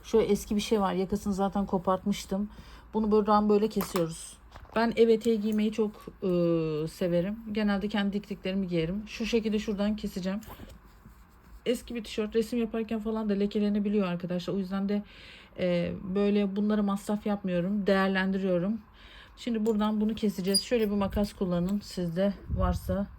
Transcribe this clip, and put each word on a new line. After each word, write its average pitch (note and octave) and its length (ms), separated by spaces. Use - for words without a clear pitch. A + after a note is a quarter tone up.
Şöyle G#3+ 220
eski G3+ 300
bir G#3 60
şey G#3+ 200
var, F#3 120
yakasını G3+ 400
zaten G3 320
kopartmıştım. G3 840
Bunu A3 180
buradan G#3 380
böyle G#3 180
kesiyoruz. F3 720
Ben A3+ 200
ev A3+ 140
eteği A3 320
giymeyi G#3+ 300
çok, G#3+ 200
e, G#3 40
severim. F3 520
Genelde G#3 360
kendi G3+ 260
diktiklerimi G3 540
giyerim. F3 400
Şu - 180
şekilde A3 340
şuradan G#3 360
keseceğim. G3 440
Eski A#3+ 300
bir A#3 80
tişört, G#3+ 320
resim A3+ 240
yaparken A3+ 400
falan A3 300
da G3+ 40
lekelenebiliyor G3+ 760
arkadaşlar. F3 460
O G3 40
yüzden G3 320
de, G#3 140
e, F3 340
böyle G3+ 400
bunlara G#3 280
masraf G3+ 420
yapmıyorum, F#3+ 640
değerlendiriyorum. F#3+ 880
Şimdi A3+ 280
buradan G#3+ 360
bunu G#3+ 140
keseceğiz. G3 460
Şöyle A3 300
bir G#3 40
makas G3+ 380
kullanın F3+ 460
sizde F#3 540
varsa. F#3 500